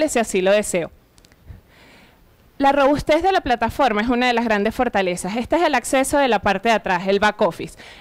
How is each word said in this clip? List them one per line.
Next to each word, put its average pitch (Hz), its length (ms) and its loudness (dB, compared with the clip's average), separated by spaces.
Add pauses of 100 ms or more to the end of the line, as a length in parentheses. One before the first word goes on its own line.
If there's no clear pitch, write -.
si 254 120 0
así 208 220 -2
lo 190 100 2
deseo. 196 400 0 (1700)
La 277 140 4
robustez 285 500 2
de 381 120 2
la 359 80 0
plataforma 233 580 0
es 214 80 -2
una 247 200 0
de 247 60 2
las 233 120 -2
grandes 220 280 0
fortalezas. 196 600 -2
Este 247 220 -2
es 339 60 0
el 302 120 0
acceso 262 420 0
de 277 120 2
la 214 100 2
parte 202 300 0
de 226 60 4
atrás, 190 300 -2
el 196 140 2
back 208 220 0
office. 170 360 -4 (240)